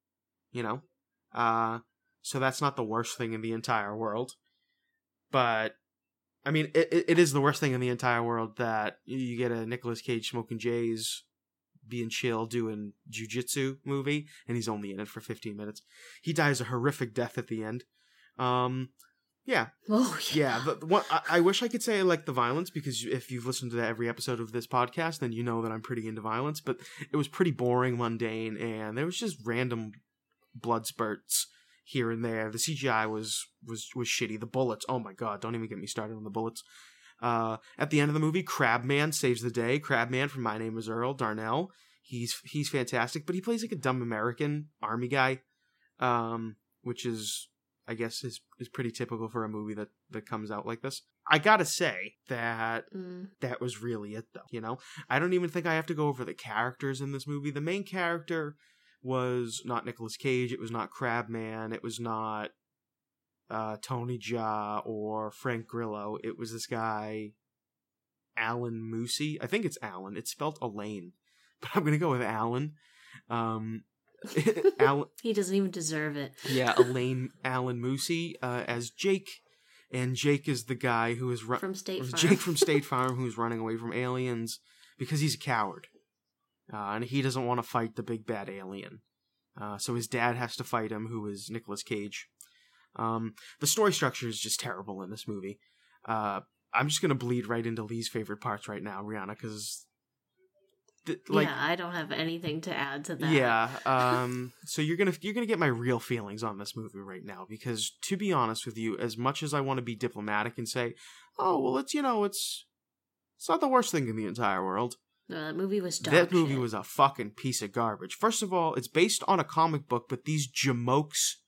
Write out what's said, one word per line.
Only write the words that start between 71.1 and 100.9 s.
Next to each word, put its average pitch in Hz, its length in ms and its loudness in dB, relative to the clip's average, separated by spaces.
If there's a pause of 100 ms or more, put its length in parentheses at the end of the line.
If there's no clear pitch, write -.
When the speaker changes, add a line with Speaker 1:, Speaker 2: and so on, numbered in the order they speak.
Speaker 1:
<laughs> - 240 -20
but - 140 -10
I'm 190 80 4
gonna 151 140 4
go 160 140 2
with 123 100 2
Alan. 117 520 0 (560)
Um, 113 540 -2 (520)
<laughs> 220 440 4
Alan 139 260 6 (160)
Speaker 2:
He 226 120 2
doesn't 196 220 2
even 196 160 4
deserve 156 460 -2
it. 135 160 -6 (160)
Speaker 1:
Yeah, 127 240 4
Speaker 2:
<laughs> - 40 2
Speaker 1:
Elaine, 127 520 4 (140)
Alan 127 380 0
Moosey, 160 600 0
uh, 123 260 0
as 120 220 -2
Jake. 196 400 0 (600)
And 127 280 0
Jake 143 320 4
is 117 160 0
the 127 100 -4
guy 117 380 2
who 123 180 -2
is 113 140 -4
ru-, 120 140 0
Speaker 2:
From 190 140 -2
State - 260 -6
Speaker 1:
was 127 100 -4
Speaker 2:
Farm. 127 100 -2
Speaker 1:
Jake 170 200 8
from 165 180 0
State 147 280 4
Speaker 2:
<laughs> - 0 -
Speaker 1:
Farm, 127 300 0
who's 123 220 -2
running 117 220 0
away 113 180 -2
from 117 160 -6
aliens 123 640 -2 (400)
because 143 220 0
he's 143 140 2
a - 40 -14
coward. 110 480 0 (840)
Uh, 104 220 -4
and 117 100 0
he 135 160 0
doesn't 131 240 0
wanna 120 180 2
fight 113 320 -2
the 113 80 -4
big 110 240 -6
bad 101 220 -4
alien. 98 500 -12 (600)
Uh, 104 180 -8
so 120 180 -2
his 117 120 -2
dad 120 280 2
has 120 220 -4
to 131 80 -6
fight 110 260 -2
him, 110 160 -6
who 110 200 -6
is 101 220 -8
Nicolas 104 340 -8
Cage. 104 440 -6 (680)
Um, 113 380 -2 (260)
the 147 60 2
story 208 260 6
structure 127 340 0
is 110 120 -6
just - 200 -2
terrible 98 420 -8
in 92 80 -10
this 110 180 -12
movie. 101 320 -8 (460)
Uh, 107 360 -2 (320)
I'm 135 160 4
just 151 120 0
gonna 156 140 4
bleed 123 320 -2
right 117 180 0
into 113 180 -4
Lee's 113 260 -6
favorite 104 320 -6
parts 104 260 -4
right 104 160 -6
now, 98 200 -8
Rihanna, 104 360 -6
'cause 107 460 -10 (1200)